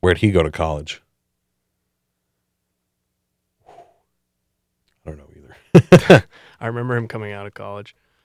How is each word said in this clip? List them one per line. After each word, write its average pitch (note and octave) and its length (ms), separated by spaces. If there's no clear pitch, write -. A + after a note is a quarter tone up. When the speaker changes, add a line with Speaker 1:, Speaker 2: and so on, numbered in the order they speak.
Speaker 1:
Where'd F2+ 180
he A2 120
go F2+ 120
to D#2 80
college? D2+ 520
I D#2+ 40
don't D2+ 80
know C#2+ 160
either. - 880
<laughs> - 200
Speaker 2:
I A2+ 60
remember A#2+ 300
him A2+ 120
coming G#2+ 240
out G2+ 140
of G2+ 80
college. G2+ 420